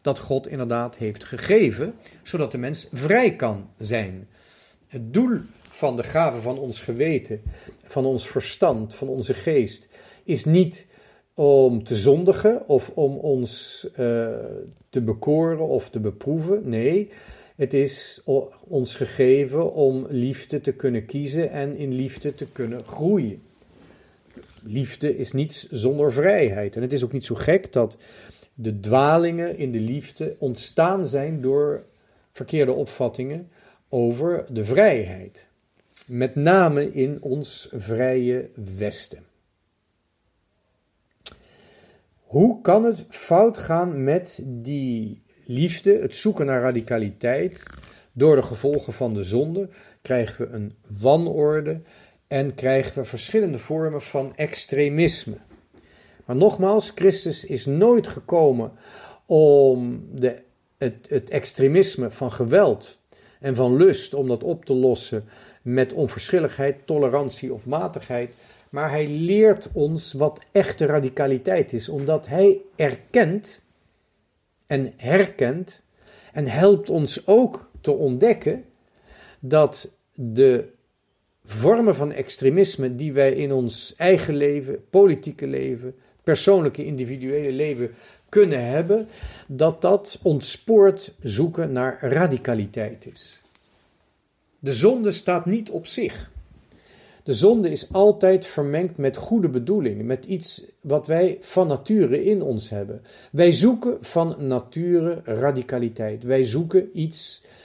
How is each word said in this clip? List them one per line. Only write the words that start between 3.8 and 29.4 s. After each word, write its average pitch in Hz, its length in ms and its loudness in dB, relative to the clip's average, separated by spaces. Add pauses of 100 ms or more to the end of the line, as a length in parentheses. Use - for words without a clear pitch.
Het 120 260 -12
doel 240 240 2 (320)
van 135 260 -4
de 117 80 -4
gave 143 380 -2
van 127 180 -6
ons 127 220 -10
geweten, 123 600 -4 (420)
van 131 220 -4
ons 131 220 -4
verstand, 123 680 -2
van 139 120 -10
onze 127 260 -4
geest, - 540 -2 (360)
is 147 220 -4
niet 170 420 2 (460)
om 135 500 4
te 117 120 -4
zondigen 175 720 4
of 131 220 2
om 139 260 0
ons, - 800 -4
eh, 117 400 -2 (540)
te 131 120 -2
bekoren 151 640 0
of 135 220 -2
te 120 100 -8
beproeven. 156 680 -4
Nee, 151 400 0 (460)
het 131 180 -2
is - 520 -2
o-, 135 260 0 (160)
ons 135 280 -4
gegeven 135 800 2
om 131 360 0
liefde 131 520 -6
te 139 100 -2
kunnen 120 340 -4
kiezen 143 440 -4
en 143 280 -8
in 139 160 -6
liefde 135 420 -6
te - 160 -12
kunnen 117 340 -8
groeien. 156 560 -2 (1200)
Liefde 123 540 -6
is 131 140 -8
niets 147 380 -6
zonder 139 440 0
vrijheid. 123 600 0
En 113 60 -6
het 127 120 -4
is 127 100 -2
ook 123 80 -4
niet 135 140 -8
zo 113 100 -6
gek - 380 0
dat 117 240 0 (560)
de 110 260 -8
dwalingen 160 800 2